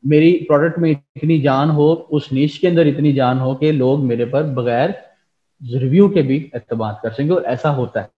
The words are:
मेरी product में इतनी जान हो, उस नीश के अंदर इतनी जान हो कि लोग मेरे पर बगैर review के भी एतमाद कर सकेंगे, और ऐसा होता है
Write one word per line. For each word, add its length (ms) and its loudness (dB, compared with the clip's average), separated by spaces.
मेरी 260 4
product 460 0
में 120 0
इतनी 500 -2
जान 300 0
हो, 420 0
उस 200 -4
नीश 260 -2
के 100 0
अंदर 180 4
इतनी 260 0
जान 260 0
हो 160 -2
कि 180 0
लोग 280 0
मेरे 240 -2
पर 180 -2
बगैर 560 -2
review 460 2
के 140 2
भी 340 -2
एतमाद 460 -8
कर 80 -4
सकेंगे, 240 -2
और 100 -2
ऐसा 260 -4
होता 300 -4
है 180 -14